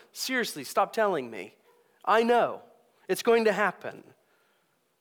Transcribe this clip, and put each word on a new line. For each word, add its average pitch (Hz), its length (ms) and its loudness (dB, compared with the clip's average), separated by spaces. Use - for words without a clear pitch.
seriously, 233 500 -4
stop 196 300 -2
telling 180 360 -2
me. 101 260 -14
I 220 180 4
know, 196 380 2
it's 185 140 -2
going 233 220 4
to 214 60 4
happen." 185 520 -4